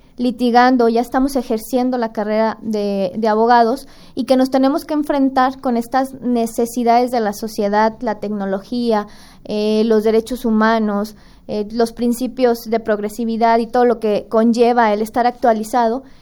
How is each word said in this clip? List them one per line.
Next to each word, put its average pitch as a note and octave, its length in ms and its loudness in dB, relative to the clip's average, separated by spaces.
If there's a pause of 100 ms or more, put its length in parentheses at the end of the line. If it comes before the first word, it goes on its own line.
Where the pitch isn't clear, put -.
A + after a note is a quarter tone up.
(160)
litigando, B3 720 2
ya A3+ 120 2
estamos C4 340 -2
ejerciendo B3 640 -2
la A3+ 160 -4
carrera G#3+ 480 -2
de, G3+ 560 -2
de A3 100 -2
abogados, A#3 640 2 (260)
y C4+ 80 -4
que B3+ 140 2
nos C4 120 2
tenemos C4+ 360 0
que - 80 -8
enfrentar C4+ 680 0
con B3 160 -2
estas C4 460 -2
necesidades A#3 880 0
de B3+ 80 -2
la G#3 140 -2
sociedad, G#3+ 680 -2
la G#3 200 -4
tecnología, G#3 880 -2 (360)
eh, G#3+ 420 0
los A3 180 2
derechos A3+ 420 0
humanos, G#3+ 720 0 (320)
eh, G#3+ 220 -4
los A#3 220 0
principios A#3+ 720 -2
de A3 160 -2
progresividad A3+ 760 0
y A#3 80 -2
todo B3 180 2
lo A3+ 160 0
que G#3 260 -2
conlleva A#3 640 4
el G#3 100 -2
estar A3+ 240 -2
actualizado, A#3+ 800 0 (180)